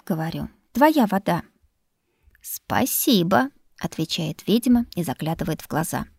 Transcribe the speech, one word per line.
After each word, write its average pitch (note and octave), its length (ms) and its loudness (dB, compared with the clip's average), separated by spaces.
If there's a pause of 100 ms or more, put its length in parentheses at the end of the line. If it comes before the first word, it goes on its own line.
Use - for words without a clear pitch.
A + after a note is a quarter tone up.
говорю, — D#3+ 440 -6 (240)
твоя C#4+ 340 4
вода». F#3+ 360 0 (960)
«Спасибо», — G#3+ 1080 0 (300)
отвечает - 680 -6
ведьма A#3+ 380 2 (100)
и F3+ 80 -4
заглядывает D#3+ 580 -6
в - 60 -18
глаза. - 380 -4 (140)